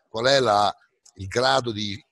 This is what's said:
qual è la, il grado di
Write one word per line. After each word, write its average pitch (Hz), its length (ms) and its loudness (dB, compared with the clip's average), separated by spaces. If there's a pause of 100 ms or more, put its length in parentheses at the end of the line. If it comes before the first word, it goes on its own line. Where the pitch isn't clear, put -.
qual 117 180 -4
è 139 140 4
la, 104 340 2 (400)
il 98 140 -14
grado 123 420 0
di 104 420 -8